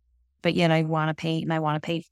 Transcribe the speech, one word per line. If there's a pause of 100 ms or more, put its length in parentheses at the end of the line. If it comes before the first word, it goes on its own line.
(420)
but
yet
I
wanna
paint
and
I
wanna
paint